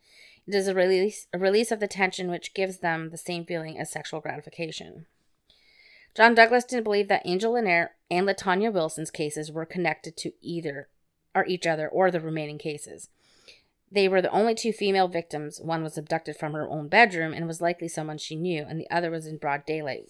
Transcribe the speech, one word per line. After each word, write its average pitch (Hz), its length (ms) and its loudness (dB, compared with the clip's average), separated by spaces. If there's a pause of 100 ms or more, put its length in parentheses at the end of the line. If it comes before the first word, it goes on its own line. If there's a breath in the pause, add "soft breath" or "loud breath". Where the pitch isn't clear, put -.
(480 soft breath)
It 196 80 -2
is 190 120 2
a 190 60 0
release, 190 600 2
a 175 40 -6
release 196 340 4
of 214 80 -2
the 208 80 -2
tension 185 420 -2
which 175 260 -8
gives 190 220 -2
them 160 320 -4
the 165 80 -12
same 170 280 -6
feeling 160 320 -6
as 156 140 -8
sexual - 280 -8
gratification. 156 840 -10 (1080 soft breath)
John 233 180 10
Douglas 233 300 8
didn't 240 220 -4
believe 208 220 2
that 196 160 2
Angel 202 300 0
Lanier 180 380 2 (180)
and 180 180 2
LaTonya 196 460 0
Wilson's 160 380 -2
cases 151 400 -6
were 160 140 -6
connected 160 520 -4
to - 240 -8
either, 160 460 -8 (480)
or 185 100 2
each 180 220 -2
other, 156 200 0
or 185 220 4
the 175 100 0
remaining 156 380 -6
cases. - 520 -10 (840 soft breath)
They 196 160 4
were 185 140 6
the 180 100 0
only 226 240 4
two 226 160 0
female 196 360 2
victims. 151 540 -6
One 160 220 -2
was 156 160 -6
abducted 156 360 -4
from 156 180 -6
her 151 140 -4
own 147 200 -6
bedroom 180 440 4
and 165 160 -4
was 165 140 -6
likely 170 260 -2
someone 156 300 -6
she - 180 -10
knew, 165 320 -2
and 160 120 -6
the - 100 -10
other 170 220 0
was 160 160 -6
in 156 100 -10
broad 147 300 -4
daylight, 151 420 -4